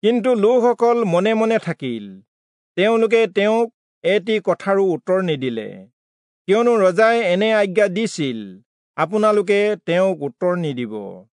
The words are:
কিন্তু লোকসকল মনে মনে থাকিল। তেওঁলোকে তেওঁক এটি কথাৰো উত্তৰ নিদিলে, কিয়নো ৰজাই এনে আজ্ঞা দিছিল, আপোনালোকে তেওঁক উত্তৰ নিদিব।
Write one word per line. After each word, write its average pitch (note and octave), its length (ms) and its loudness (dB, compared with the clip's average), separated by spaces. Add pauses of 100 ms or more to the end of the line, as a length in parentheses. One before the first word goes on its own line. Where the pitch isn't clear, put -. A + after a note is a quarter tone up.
কিন্তু A3+ 320 2
লোকসকল A#3 680 2
মনে F#3+ 300 0
মনে A3 260 0
থাকিল। B2 460 -8 (720)
তেওঁলোকে A3+ 500 2
তেওঁক G#3+ 400 0 (360)
এটি G3 360 0
কথাৰো G3 480 0
উত্তৰ F#3 360 -2
নিদিলে, B2+ 460 -4 (800)
কিয়নো A#3 300 2
ৰজাই G#3 460 4
এনে F#3+ 300 0
আজ্ঞা G3+ 340 2
দিছিল, E3+ 520 -4 (580)
আপোনালোকে G3+ 600 0 (260)
তেওঁক F#3 360 0
উত্তৰ F3+ 360 -4
নিদিব। B2 360 -6 (420)